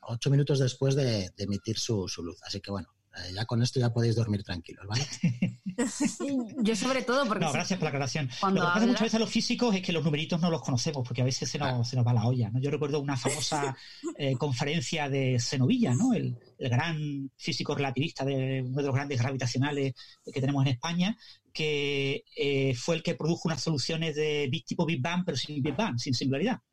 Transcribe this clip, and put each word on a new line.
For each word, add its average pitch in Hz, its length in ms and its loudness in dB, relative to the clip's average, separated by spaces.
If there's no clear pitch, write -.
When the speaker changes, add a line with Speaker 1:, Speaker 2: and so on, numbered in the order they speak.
Speaker 1:
ocho 120 280 -2
minutos 143 280 4
después 135 360 2
de, 113 400 2
de 101 100 -4
emitir 101 340 -2
su, 101 300 0
su - 140 -8
luz. 82 240 -8
Así 101 140 -6
que, - 100 -12
bueno, 98 180 -6
eh, 92 180 -10
ya 107 120 -4
con 117 160 0
esto 127 180 0
ya 120 120 2
podéis 117 240 2
dormir 104 260 0
tranquilos, 90 440 -10
¿vale? 120 200 -2
Speaker 2:
<laughs> - 380 0
Speaker 3:
Yo 220 140 4
sobre 247 260 0
todo 254 240 2
porque 202 180 2
Speaker 2:
No, 156 60 2
Speaker 3:
sí, 135 40 -4
Speaker 2:
gracias 175 240 0
por 160 60 -2
la 156 60 2
aclaración. 139 400 -2
Speaker 3:
cuando 190 200 4
Speaker 2:
Lo 175 60 2
que - 20 4
pasa 175 80 4
Speaker 3:
hablas 220 120 4
Speaker 2:
muchas 226 140 2
veces 220 120 2
a 220 40 4
los 214 120 2
físicos 233 440 2
es 185 80 0
que - 100 -2
los 156 120 0
numeritos 156 360 0
no 170 100 4
los 160 120 0
conocemos 135 440 0
porque 127 160 -2
a - 20 4
veces 127 260 0
se - 80 -4
nos, 143 100 0
Speaker 1:
Claro. 123 160 0
Speaker 2:
se 123 120 -4
nos 123 100 4
va 120 80 4
la 113 120 4
olla, 120 240 2
¿no? 120 100 0
Yo 143 100 0
recuerdo 147 300 0
una 139 160 -2
famosa, 139 600 -2
Speaker 3:
<laughs> 311 160 -6
Speaker 2:
eh, 135 180 2
conferencia 147 720 0
de 131 320 2
Zenovilla, 139 540 2
¿no? 226 200 4
El, 131 240 -2
el - 120 -2
gran 147 680 0
físico - 380 -4
relativista, 139 500 -2
de, 135 380 0
uno 127 180 -2
de 139 60 0
los 135 80 0
grandes 143 260 0
gravitacionales 135 760 0
que - 160 -6
tenemos 135 240 2
en 139 80 2
España, 170 440 0
que, 143 720 0
eh, 135 380 2
fue 165 220 0
el 165 60 -4
que 170 120 0
produjo 165 340 0
unas 156 140 -2
soluciones 160 540 0
de 147 340 2
bit 160 140 -4
tipo - 220 0
Big 131 160 0
Bang, 175 220 0
pero 156 120 -2
sin 147 260 -4
Big 139 140 0
Bang, 190 220 0
sin 131 160 -2
singularidad 143 440 0